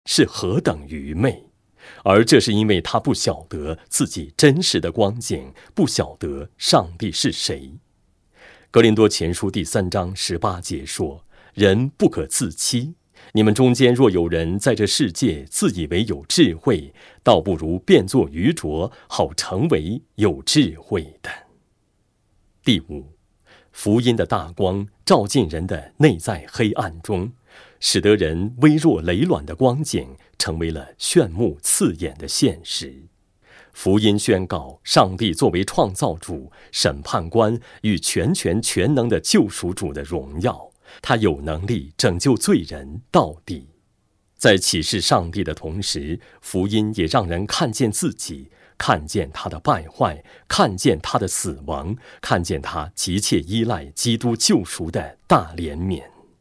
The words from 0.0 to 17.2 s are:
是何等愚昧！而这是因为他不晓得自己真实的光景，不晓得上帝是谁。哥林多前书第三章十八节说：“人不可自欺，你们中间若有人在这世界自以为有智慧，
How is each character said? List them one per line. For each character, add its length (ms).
是 200
何 340
等 280
愚 260
昧！ 320
而 220
这 140
是 120
因 140
为 160
他 180
不 140
晓 340
得 300
自 180
己 280
真 280
实 160
的 120
光 280
景， 340
不 100
晓 300
得 420
上 400
帝 140
是 200
谁。 420
哥 100
林 140
多 120
前 240
书 200
第 120
三 240
章 280
十 240
八 200
节 240
说 400
：“人 360
不 200
可 160
自 240
欺， 460
你 100
们 100
中 180
间 220
若 160
有 180
人 300
在 160
这 140
世 240
界 360
自 220
以 180
为 180
有 220
智 280
慧， 360